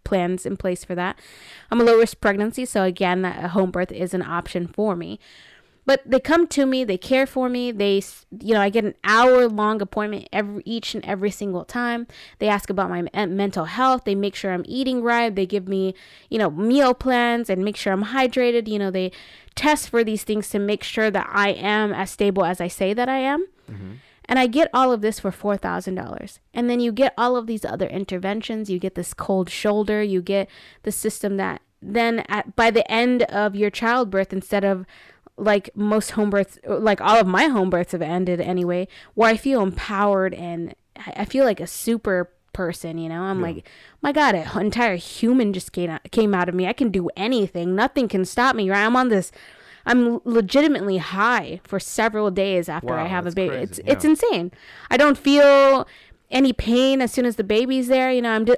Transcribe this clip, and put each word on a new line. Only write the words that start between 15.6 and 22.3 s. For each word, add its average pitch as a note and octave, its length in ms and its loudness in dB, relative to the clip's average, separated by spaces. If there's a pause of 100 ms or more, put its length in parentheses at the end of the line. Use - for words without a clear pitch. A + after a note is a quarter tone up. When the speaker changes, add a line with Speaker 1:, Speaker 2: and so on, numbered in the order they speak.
Speaker 1:
me, F#3+ 260 -2 (360)
you - 100 -2
know, G3+ 100 2
meal A#3+ 460 2
plans A#3+ 540 0
and F#3 140 0
make G3+ 120 -2
sure - 180 -2
I'm G3 120 0
hydrated. A#3+ 600 0
You G#3+ 120 -2
know, G3 120 0
they F#3 200 -2 (420)
test - 360 0
for A#3 140 2
these A3 200 -2
things G#3+ 260 -4
to G#3 100 -2
make G3+ 240 -2
sure A3 280 -2
that F#3+ 200 -2
I G3+ 200 2
am G#3 420 0
as F#3 160 -6
stable G3 360 0